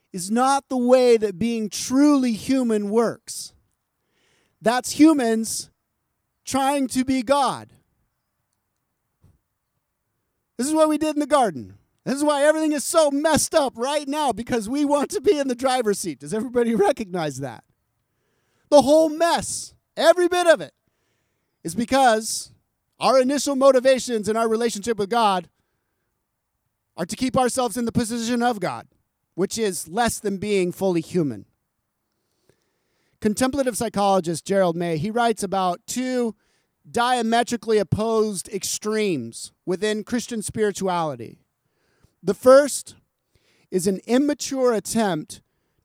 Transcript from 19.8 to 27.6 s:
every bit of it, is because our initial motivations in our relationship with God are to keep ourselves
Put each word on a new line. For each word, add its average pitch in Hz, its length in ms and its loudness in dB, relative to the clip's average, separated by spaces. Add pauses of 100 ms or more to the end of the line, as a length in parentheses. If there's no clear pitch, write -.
every 330 300 4
bit 349 180 0
of 302 160 4
it, 135 140 -14 (880)
is 165 100 -10
because 226 800 0 (480)
our 226 200 4
initial 269 360 0
motivations 254 760 2
in 220 80 0
our 226 100 0
relationship 220 520 -4
with 202 100 -4
God 202 400 0 (1500)
are 180 120 -8
to - 80 -10
keep 254 200 -2
ourselves 247 420 0